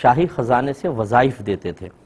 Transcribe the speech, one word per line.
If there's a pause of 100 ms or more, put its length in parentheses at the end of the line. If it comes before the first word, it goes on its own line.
शाही
ख़जाने
से
वज़ाइफ
देते
थे, (160)